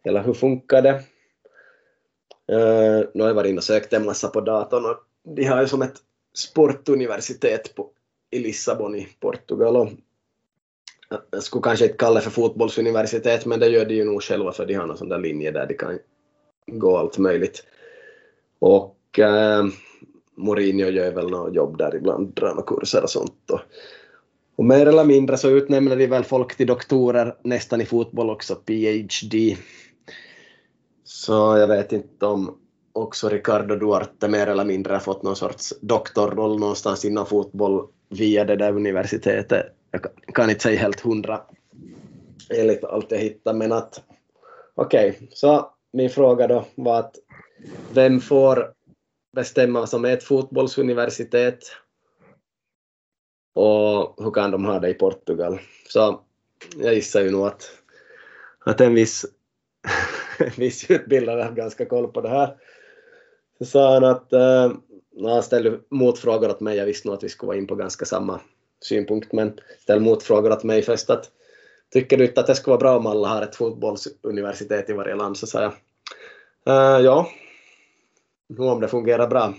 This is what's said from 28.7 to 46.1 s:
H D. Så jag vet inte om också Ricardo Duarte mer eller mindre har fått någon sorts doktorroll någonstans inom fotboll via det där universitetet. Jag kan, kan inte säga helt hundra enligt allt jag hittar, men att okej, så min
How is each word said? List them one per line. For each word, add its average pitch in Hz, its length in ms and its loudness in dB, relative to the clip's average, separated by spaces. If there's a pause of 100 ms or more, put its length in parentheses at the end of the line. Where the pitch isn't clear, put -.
H 107 280 -10
D. 110 260 2 (1500)
Så - 280 -8
jag 107 360 4
vet 104 240 0
inte 101 340 -6
om 98 320 -4 (340)
också 110 360 -6
Ricardo 104 480 -2
Duarte 104 520 -2
mer 104 180 0
eller 101 180 -2
mindre 95 280 -4
har 95 80 -2
fått 98 220 -6
någon 98 140 -4
sorts - 440 -8
doktorroll 107 800 -2
någonstans 104 460 -4
inom 104 220 -2
fotboll 98 640 -2 (200)
via 104 360 0
det 101 120 0
där 101 160 0
universitetet. 101 960 -2 (240)
Jag 90 120 -8
kan, - 100 -12 (220)
kan 113 160 2
inte 107 120 -2
säga 110 180 2
helt 101 200 -2
hundra 107 400 -4 (1080)
enligt 110 340 0
allt 110 260 -8
jag 110 80 -2
hittar, 110 340 -6
men 110 200 -2
att - 300 -6 (720)
okej, - 440 0 (120)
så - 400 2 (220)
min 127 180 0